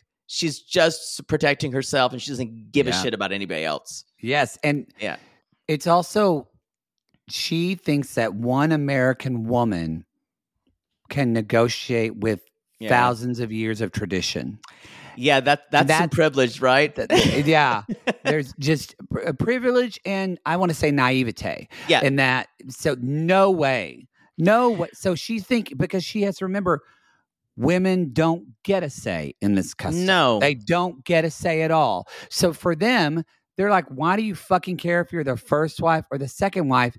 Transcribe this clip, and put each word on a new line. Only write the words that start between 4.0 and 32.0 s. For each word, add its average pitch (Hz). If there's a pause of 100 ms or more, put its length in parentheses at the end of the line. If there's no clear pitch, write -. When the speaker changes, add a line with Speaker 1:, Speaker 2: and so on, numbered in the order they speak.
Speaker 1:
Yes. 131
And 147 (120)
Speaker 2:
Yeah. 92 (500)
Speaker 1:
it's 156
also, 175 (840)
she 170
thinks 143
that 113
one 127
American 131
woman 95 (1040)
can 131
negotiate 113
with 107 (380)
Speaker 2:
Yeah. 110
Speaker 1:
thousands 123
of 113
years 110
of 110
tradition. 90 (560)
Speaker 2:
Yeah, 135
that, 139
that's 147
some 156
Speaker 1:
That's -
Speaker 2:
privilege, 135
right? 131
Speaker 1:
Th-, 123
th-, -
yeah. 143 (200)
Speaker 2:
<laughs> -
Speaker 1:
There's 139
just 147 (160)
pr-, 104
a 151
privilege 247
and 190
I 160
wanna 180
say 151
naivete 127 (200)
Speaker 2:
Yeah. 156
Speaker 1:
in 139
that. 131 (220)
So 143
no 165
way. 127 (340)
No 226
way. 170
So 185
she 226
think, 208
because 185
she 214
has 196
to 190
remember, 185 (760)
women 180
don't 165 (180)
get 190
a 143
say 82
in 101
this 92
custom. 170
Speaker 2:
No. 151
Speaker 1:
They 143
don't 170
get 165
a 165
say 160
at 160
all. 127 (220)